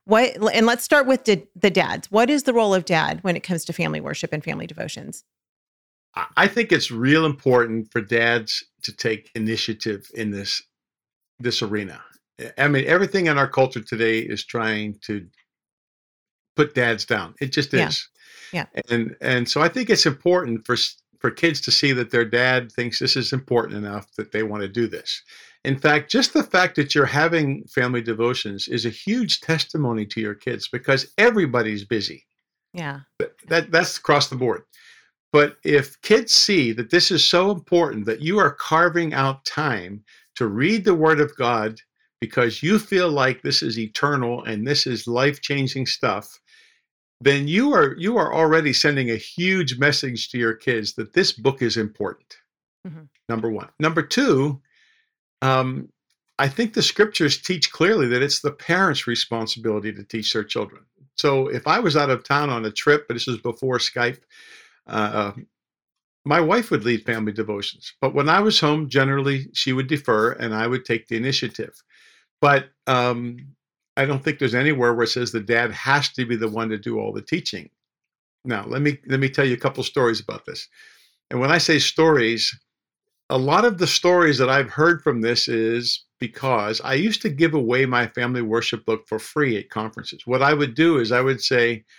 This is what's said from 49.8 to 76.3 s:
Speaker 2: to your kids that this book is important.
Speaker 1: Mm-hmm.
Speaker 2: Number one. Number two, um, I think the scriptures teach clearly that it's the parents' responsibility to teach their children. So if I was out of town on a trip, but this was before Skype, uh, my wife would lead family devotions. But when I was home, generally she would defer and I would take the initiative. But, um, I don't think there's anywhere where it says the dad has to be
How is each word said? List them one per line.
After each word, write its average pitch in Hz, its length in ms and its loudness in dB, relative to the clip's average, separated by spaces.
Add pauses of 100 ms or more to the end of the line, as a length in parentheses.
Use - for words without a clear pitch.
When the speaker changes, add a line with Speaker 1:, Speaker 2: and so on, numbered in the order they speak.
Speaker 2:
to 131 80 -8
your 113 160 0
kids 110 400 -4
that 110 200 -10
this 185 180 2
book 131 300 -2
is 113 160 0
important. 104 580 -8 (500)
Speaker 1:
Mm-hmm. 156 180 -16 (260)
Speaker 2:
Number 117 200 -4
one. 107 200 -8 (100)
Number 156 240 0
two, 147 580 0 (800)
um, 131 460 0 (520)
I 139 100 2
think 226 240 -2
the 214 80 0
scriptures - 600 2
teach 185 300 -2
clearly 170 360 2
that 123 140 2
it's 143 200 0
the 143 100 -2
parents' 170 560 0
responsibility 113 840 -4
to 104 100 -16
teach 110 300 -6
their 107 100 -2
children. - 400 -8 (320)
So 135 320 2
if 123 200 -4
I 175 120 2
was 170 160 0
out 147 140 2
of 123 160 -2
town 143 240 0
on 117 160 -4
a 107 60 -4
trip, 147 360 2
but 120 60 -6
this 117 140 -6
was 117 120 -4
before 123 380 -4
Skype, 123 420 -2 (680)
uh, 107 440 -2 (920)
my 151 160 4
wife 214 280 2
would 123 140 0
lead 113 220 0
family 110 260 -2
devotions. 104 720 -8
But 135 120 0
when 143 140 2
I 180 140 4
was 214 180 2
home, 151 300 0
generally 135 640 0
she - 180 -2
would 131 160 -2
defer 123 460 0
and 117 200 -6
I 110 140 -2
would 127 160 -4
take 117 240 -4
the 117 80 -4
initiative. 120 680 -6 (600)
But, 139 260 4 (200)
um, 120 500 0 (600)
I 135 60 2
don't 135 180 -2
think 151 180 -4
there's 120 160 0
anywhere 127 380 2
where 117 120 2
it - 20 0
says 123 240 -4
the 113 80 -4
dad 117 320 0
has 139 380 0
to 127 160 -4
be 117 100 -2